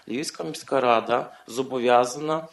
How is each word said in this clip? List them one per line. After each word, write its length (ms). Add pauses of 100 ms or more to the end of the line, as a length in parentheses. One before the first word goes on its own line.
Львівська 360
міська 360
рада 520 (140)
зобов'язана 1080